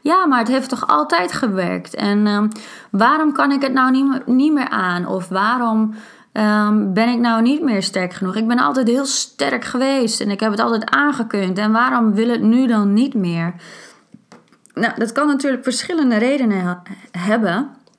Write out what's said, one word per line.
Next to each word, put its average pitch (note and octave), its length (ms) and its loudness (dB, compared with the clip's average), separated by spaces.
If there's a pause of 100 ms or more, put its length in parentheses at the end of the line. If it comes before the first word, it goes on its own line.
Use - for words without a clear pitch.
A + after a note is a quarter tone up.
"Ja, F4 260 2
maar C4 120 4
het A3 100 0
heeft C4 200 0
toch - 180 -6
altijd D4+ 460 0
gewerkt? F#3 600 -4
En, G#3 320 0
ehm, G#3 220 0 (420)
waarom C#4 420 2
kan C#4 200 0
ik C4+ 100 -2
het C4 100 -2
nou C4 180 2
niet C4+ 180 2
me-, - 240 -2
niet C#4 200 4
meer C#4+ 160 0
aan? F3+ 380 -2
Of F3+ 220 -4
waarom, A3 680 0 (380)
ehm, G#3 600 2
ben A3 160 2
ik B3 100 0
nou A#3 240 2
niet C#4+ 200 2
meer G#3+ 200 0
sterk F3+ 300 -4
genoeg? F#3 240 -6
Ik A3 120 0
ben A#3+ 100 0
altijd B3+ 300 0
heel C4+ 180 2
sterk C4+ 580 -4
geweest C4 560 -2
en G#3 100 -2
ik G3 100 -4
heb A3 100 0
het G#3 100 -2
altijd A#3 300 0
aangekund. A3 680 0
En G#3+ 140 0
waarom A#3 420 2
wil A3+ 140 2
het A#3 140 0
nu A#3+ 240 4
dan G3+ 260 2
niet C4 220 2
meer?" F3 400 -2 (1200)
Nou, A3 220 -2
dat A3+ 160 -4
kan D4 140 0
natuurlijk C4+ 380 0
verschillende C4 520 0
redenen A3+ 480 0
he-, F3+ 540 -8
hebben. G#3+ 520 0 (280)